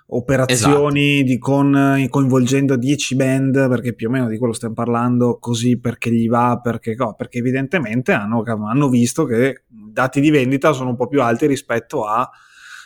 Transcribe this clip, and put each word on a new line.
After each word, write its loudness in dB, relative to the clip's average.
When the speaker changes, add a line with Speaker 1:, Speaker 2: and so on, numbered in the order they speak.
Speaker 1:
operazioni 2
Speaker 2:
Esatto. 2
Speaker 1:
di, 0
con, 2
coinvolgendo 2
dieci -2
band, 2
perché -2
più -6
o -2
meno -2
di -6
quello -2
stiamo -8
parlando, 0
così 0
perché -4
gli 2
va, 2
perché -4
co-, -4
perché -10
evidentemente -2
hanno, -2
hanno -2
visto 2
che -2
i -20
dati -2
di 4
vendita 2
sono -4
un -4
po' -4
più 0
alti 0
rispetto -2
a -2